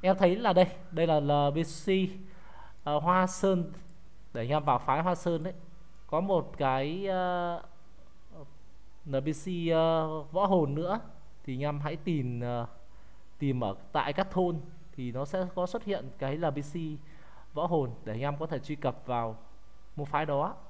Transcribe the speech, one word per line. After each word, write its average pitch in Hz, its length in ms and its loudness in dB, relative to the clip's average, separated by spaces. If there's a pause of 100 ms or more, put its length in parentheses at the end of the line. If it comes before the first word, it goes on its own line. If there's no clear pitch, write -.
Em 190 160 6
thấy 190 180 6
là 220 180 4
đây, 175 140 10 (240)
đây 165 160 4
là 156 120 6
L 143 120 2 (240)
B - 20 2
C, - 300 -2 (960)
ờ, 147 160 2
Hoa 180 280 6
Sơn. 185 440 4 (640)
Để 117 80 -2
anh 117 80 -2
em 147 140 4
vào 135 160 6
phái 139 220 2
Hoa 175 140 2
Sơn 170 280 0
đấy. 180 100 -4 (540)
Có 156 140 2
một 185 360 2
cái, 147 500 0
ờ, 180 540 0 (1400)
L 139 140 -4
B 139 80 -2 (180)
C, 170 260 0
ờ, 160 360 4 (140)
Võ 180 240 0
Hồn 160 300 4
nữa. 175 240 0 (440)
Thì 135 100 -6
anh 127 80 -4
em 147 180 -2
hãy 151 160 -2
tìm, 131 460 0
ờ, 120 240 -2 (760)
tìm 131 240 2
ở 98 120 0 (160)
tại 143 220 0
các 190 180 0
thôn 175 280 2 (360)
thì 123 160 -4
nó 131 140 -2
sẽ 185 200 -2 (100)
có 180 100 0
xuất - 180 -4
hiện 147 340 -2
cái 139 200 -2
L 170 80 -2 (100)
B 143 60 -2
C. 147 140 -8 (800)
Võ 151 120 0
Hồn 156 240 2 (160)
để 107 80 -2
anh 117 80 -2
em 143 160 -2
có 156 100 -4
thể 143 120 -2
truy 151 160 -4
cập 131 300 -2
vào 117 300 -2 (600)
môn 147 100 -4
phái 147 200 0
đó. 151 300 0 (140)